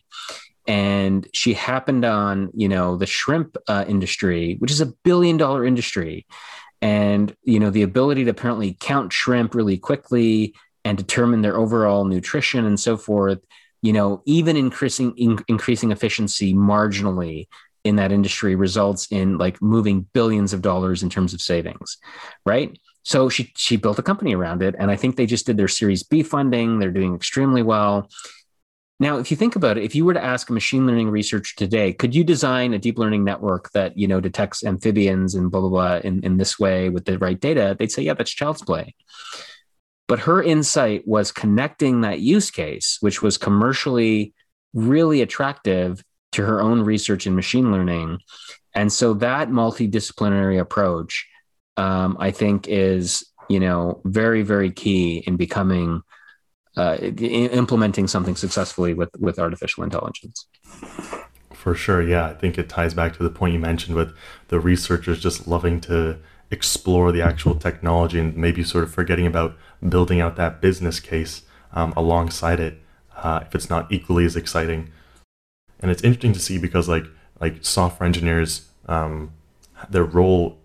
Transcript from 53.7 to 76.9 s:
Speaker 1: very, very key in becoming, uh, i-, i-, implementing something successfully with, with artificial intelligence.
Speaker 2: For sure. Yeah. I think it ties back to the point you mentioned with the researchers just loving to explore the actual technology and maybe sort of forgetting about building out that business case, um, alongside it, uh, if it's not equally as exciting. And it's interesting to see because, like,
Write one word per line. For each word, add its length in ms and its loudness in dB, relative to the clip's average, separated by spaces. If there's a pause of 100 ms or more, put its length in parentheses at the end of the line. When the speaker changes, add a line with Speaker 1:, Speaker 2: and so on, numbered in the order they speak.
Speaker 1:
very, 380 2
very 280 0
key 560 0
in 100 0
becoming, 640 0 (720)
uh, 240 0
i-, 200 -6
i-, 340 0
implementing 540 2
something 280 -2
successfully 600 -2
with, 140 -2 (100)
with 180 -2
artificial 460 -4
intelligence. 640 -8 (1080)
Speaker 2:
For 220 -2
sure. 260 2
Yeah. 240 2
I 80 -8
think 240 -4
it 100 -4
ties 280 -2
back 220 -2
to 60 -4
the 60 0
point 240 0
you 60 0
mentioned 360 -4
with 200 -2 (320)
the 120 0
researchers 600 0
just 280 -4
loving 340 -2
to 360 -2 (320)
explore 640 0
the 100 0
actual 320 2
technology 640 0
and 160 -2
maybe 280 0
sort 200 0
of 80 -6
forgetting 360 0
about 280 -2 (320)
building 320 2
out 180 0
that 240 -2
business 380 0
case, 440 -8 (300)
um, 220 -2
alongside 640 0
it, 220 -6 (360)
uh, 280 -4
if 80 -8
it's 160 -6
not 220 -4
equally 340 2
as 100 0
exciting. 540 -4 (920)
And 120 0
it's 120 -2
interesting 300 2
to 60 -4
see 180 -4
because, 300 -2
like, 180 0 (360)